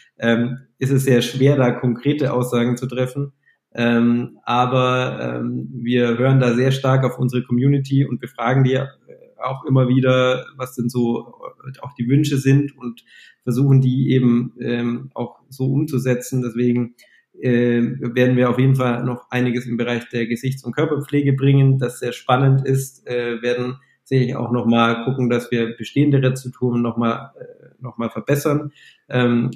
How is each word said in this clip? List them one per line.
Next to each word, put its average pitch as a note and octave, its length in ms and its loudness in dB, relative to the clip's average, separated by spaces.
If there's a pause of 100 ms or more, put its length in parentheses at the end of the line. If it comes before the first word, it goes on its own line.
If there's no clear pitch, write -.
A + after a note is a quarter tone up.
(180)
ähm, A#2 400 -2 (200)
ist C3 120 -4
es C3+ 140 2
sehr B2 180 4
schwer, C3+ 340 2
da B2 140 2
konkrete B2+ 640 -2
Aussagen A#2+ 440 -2
zu C3 100 -8
treffen. B2+ 460 -6 (420)
Ähm, A#2+ 680 0
aber, B2+ 1000 0
ähm, B2 320 -6
wir A#2+ 460 0
hören C3 220 4
da A#2+ 140 2
sehr C3 180 2
stark C3+ 320 2
auf B2 140 -2
unsere B2 260 -2
Community C3+ 600 2
und B2 160 -6
befragen B2 440 0
die, B2+ 80 2
äh, C3 140 -2 (560)
auch C3+ 220 -8
immer C3 220 2
wieder, B2+ 600 2 (100)
was B2+ 180 -10
denn A#2 140 -4
so, A#2 520 -4 (260)
äh, C3 140 -16
auch - 140 -14
die A#2+ 140 -4
Wünsche C#3 300 2
sind C3+ 380 2
und A#2+ 280 -12 (400)
versuchen C3 360 4
die C3 300 0
eben, B2 500 2
ähm, A#2+ 540 -6
auch - 260 -10 (100)
so C3 160 -4
umzusetzen. C3 760 -2
Deswegen, A#2+ 520 -2 (440)
äh, A#2+ 440 2 (180)
werden B2 360 2
wir B2 140 2
auf B2 80 0
jeden C3 180 4
Fall B2+ 280 -2
noch B2 260 -8
einiges B2 360 -2
im A#2+ 100 -4
Bereich A#2 320 -4
der A#2 180 -4
Gesichts- C3+ 380 -6
und A#2+ 100 -8
Körperpflege C#3+ 600 0
bringen, C3+ 440 4
das B2 220 -4
sehr B2 120 -6
spannend C3+ 540 2
ist, - 400 -4
äh, A#2+ 340 -4
werden B2 360 -4 (260)
sicherlich B2+ 320 0
auch - 160 -4
noch A#2+ 160 0
mal A#2 380 2
gucken, C3 260 0
dass A#2+ 220 -2
wir A#2 240 -2
bestehende C#3 440 2
Rezepturen B2+ 640 -2
noch A2+ 140 -2
mal, A#2 420 -2
äh, - 300 -20 (120)
noch B2 160 -14
mal A#2 140 -6
verbessern, C#3+ 600 -2 (360)
ähm, B2 480 0